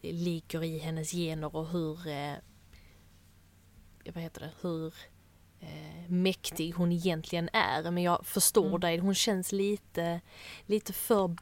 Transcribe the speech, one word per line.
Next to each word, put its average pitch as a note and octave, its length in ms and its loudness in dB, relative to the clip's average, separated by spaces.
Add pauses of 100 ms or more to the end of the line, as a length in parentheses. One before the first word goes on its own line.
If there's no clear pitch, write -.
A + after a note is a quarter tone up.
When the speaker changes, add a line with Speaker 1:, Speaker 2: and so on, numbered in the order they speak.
(140)
Speaker 1:
ligger E3+ 500 -4
i D#3+ 160 -4
hennes D#3+ 320 -6
gener D#3+ 440 -4
och D#3+ 140 -4
hur, E3+ 380 -4
eh, C#3+ 260 -4 (1800)
vad E3 100 -8
heter - 180 -12
det, D#3+ 100 -10 (100)
hur, D#3+ 320 -4 (680)
eh, D#3 500 -14
mäktig F3+ 640 2
hon F3 200 4
egentligen E3+ 640 0
är. E3+ 380 2
Men F3+ 120 2
jag F3 220 4
förstår - 420 4
Speaker 2:
Mm. F3 120 2
Speaker 1:
dig, E3+ 180 2
hon F#3+ 180 2
känns F#3+ 360 2
lite, G3 720 0 (440)
lite G#3 280 0
för F#3+ 480 4